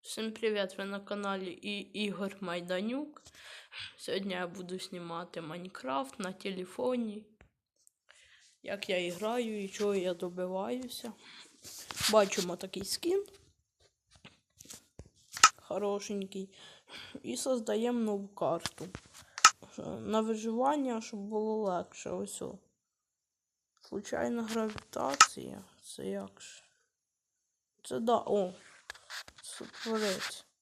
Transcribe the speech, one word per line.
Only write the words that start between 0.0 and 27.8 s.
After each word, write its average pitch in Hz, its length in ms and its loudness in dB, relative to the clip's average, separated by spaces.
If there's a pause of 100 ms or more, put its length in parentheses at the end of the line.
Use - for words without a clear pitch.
Всім 220 320 -4
привіт, 208 460 0
ви 196 60 -2
на 196 160 -4
каналі 196 500 -2 (120)
І-, 202 420 -4
Ігор 196 360 -2
Майданюк. 185 840 -2 (720)
Сьогодні 196 380 -2
я 180 120 -2
буду 180 320 -6
знімати 175 640 -8
Майнкрафт 190 760 -4
на 185 140 -4
телефоні. 214 920 -2 (1400)
Як - 260 -6
я 185 180 2
і 175 40 0
граю 214 540 0
і 196 40 -4
чого 208 260 2
я 180 200 2
добиваюся. 190 1000 -4 (1000)
Бачимо 196 440 6
такий 190 280 -6
скін. 392 420 0 (2250)
Хорошенький. 196 920 -2 (760)
І 247 140 -4
создаємо 240 640 2
нову 202 280 0
карту. 170 600 0 (1120)
На 214 200 2
виживання, 226 800 2
щоб 220 200 -8
було 214 360 -2
легше. 190 540 -2
Ось 196 320 -6
о. - 160 -8 (1200)
Случайна - 640 -2
гравітація. - 1200 2 (180)
Це - 240 -10
як 196 340 -6
ж? - 240 -16 (1200)